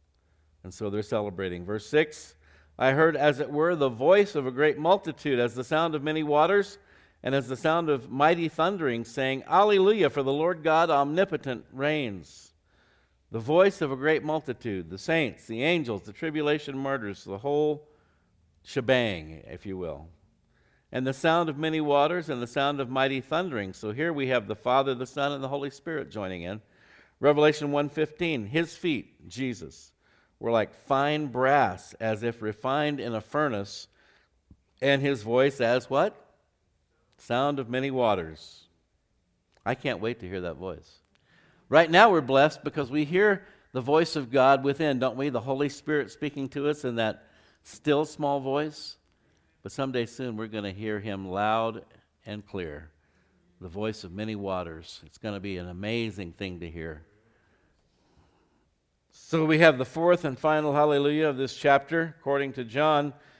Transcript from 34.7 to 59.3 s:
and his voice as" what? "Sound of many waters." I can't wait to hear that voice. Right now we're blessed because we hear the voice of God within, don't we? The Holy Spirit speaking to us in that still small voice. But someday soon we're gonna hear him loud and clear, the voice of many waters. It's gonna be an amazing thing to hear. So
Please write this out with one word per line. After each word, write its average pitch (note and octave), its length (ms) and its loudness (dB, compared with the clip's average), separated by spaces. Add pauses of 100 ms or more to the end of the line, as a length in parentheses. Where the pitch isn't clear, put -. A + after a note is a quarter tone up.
and C#3 180 4
his C#3 220 -2
voice C3 380 2
as" A#2+ 280 2
what? D#3+ 280 0 (1000)
"Sound C#3 440 -2
of A#2 100 -8
many C3 220 -2
waters." F#2+ 760 0 (960)
I B2 120 -2
can't A#2 240 -6
wait A#2 180 -4
to F2+ 100 -14
hear F#2 120 -6
that E2+ 160 -8
voice. D#2+ 400 -12 (720)
Right D#3+ 200 6
now G3+ 220 8
we're E3 100 4
blessed C3+ 440 4
because D3 260 -4
we D3+ 140 0
hear F#3+ 420 0 (240)
the B2+ 100 -4
voice D#3 360 2
of B2+ 160 -6
God C3+ 320 6
within, C#3 340 0
don't A#2+ 180 -2
we? C#3 120 -4
The A#2+ 140 -2
Holy C3+ 260 -2
Spirit C#3+ 420 -4
speaking C#3+ 380 -8
to C#3+ 200 -4
us D3 160 -4
in A#2+ 120 -4
that A2 320 -2 (340)
still D3 420 0
small C#3+ 360 -4
voice. D3 560 -4 (640)
But G2+ 80 -12
someday B2+ 360 -4
soon B2 300 -8
we're A2 120 -6
gonna G#2 240 -8
hear G#2+ 260 -6
him G2 300 -8
loud G#2+ 560 -2 (420)
and G#2+ 180 -12
clear, D#2 460 -10 (720)
the F2+ 80 -14
voice G#2 340 -6
of F2+ 80 -16
many G#2+ 240 -8
waters. F#2 720 -8
It's - 120 -20
gonna G2+ 200 -8
be F#2+ 200 -8
an F2 100 -10
amazing G2+ 640 -6
thing F#2 260 -10
to E2+ 100 -10
hear. D#2+ 360 -12 (2000)
So D#3+ 320 -2